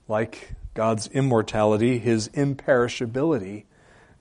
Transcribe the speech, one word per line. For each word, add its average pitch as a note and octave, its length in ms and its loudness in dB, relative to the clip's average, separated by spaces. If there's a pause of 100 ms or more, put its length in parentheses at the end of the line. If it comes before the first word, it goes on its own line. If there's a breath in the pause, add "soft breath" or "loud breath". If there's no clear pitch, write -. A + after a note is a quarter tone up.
like A2 460 -4 (200)
God's A2 340 -2
immortality, A2+ 920 2
his A2+ 300 0
imperishability B2+ 1400 -2 (560)